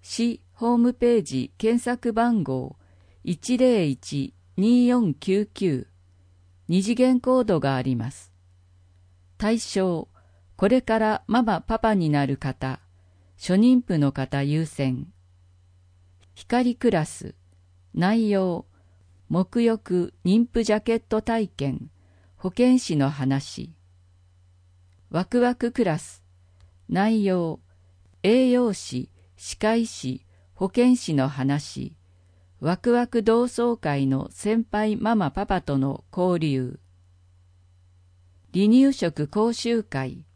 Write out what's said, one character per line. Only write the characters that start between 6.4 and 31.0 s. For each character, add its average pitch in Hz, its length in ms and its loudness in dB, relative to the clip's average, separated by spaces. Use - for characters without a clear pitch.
二 180 140 0
次 220 140 -2
元 254 240 4
コ 254 220 2
ー - 20 0
ド 190 160 0
が 135 160 0
あ 127 80 -2
り 127 120 -2
ま 117 140 -6
す。 - 240 -20
対 226 220 0
象、 185 480 -2
こ 196 120 0
れ 254 140 4
か 226 160 0
ら 214 300 0
マ 233 160 2
マ 202 180 0
パ 226 160 -4
パ 226 160 2
に 170 160 2
な 143 160 2
る 135 120 -2
方、 131 420 -8
初 - 160 -2
妊 247 320 6
婦 165 140 0
の 139 140 2
方 139 280 -4
優 151 240 0
先。 139 480 -6
光 240 420 0
ク 240 140 2
ラ 165 160 0
ス。 - 300 -14
内 208 380 2
容、 190 340 -2
沐 185 320 0
浴、 214 540 0
妊 226 260 4
婦 233 120 0
ジ 214 100 0
ャ 208 80 0
ケ 226 140 -2
ッ 226 120 -2
ト 247 140 0
体 226 280 -2
験、 - 420 -8
保 - 140 -8
健 254 300 4
師 - 160 -4
の 143 160 2
話。 139 640 -4
ワ 175 120 -2
ク 240 160 0
ワ 247 120 2
ク 240 180 -4
ク 247 120 -2
ラ 170 160 0
ス。 - 240 -20
内 208 340 2
容、 175 360 -2
栄 254 260 4
養 247 240 2
士、 - 380 -10
歯 - 240 -14
科 214 160 2
医 233 100 0
師、 - 400 -10
保 190 140 -4
健 247 260 4
師 - 180 -4